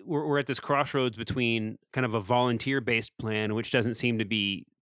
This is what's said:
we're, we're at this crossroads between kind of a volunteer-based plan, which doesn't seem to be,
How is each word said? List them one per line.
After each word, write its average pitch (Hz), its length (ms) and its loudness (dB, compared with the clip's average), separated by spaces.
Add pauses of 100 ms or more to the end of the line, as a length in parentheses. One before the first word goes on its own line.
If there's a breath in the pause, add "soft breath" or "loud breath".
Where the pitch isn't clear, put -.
we're, 151 240 -2
we're 143 120 4
at 131 80 0
this - 120 -2
crossroads 135 560 0
between 113 600 -2 (160)
kind 127 120 0
of 110 80 -2
a 113 60 0
volunteer-based 120 960 0
plan, 107 380 -2
which 113 160 -4
doesn't 117 240 2
seem 117 240 0
to 110 60 0
be, 101 400 0 (200)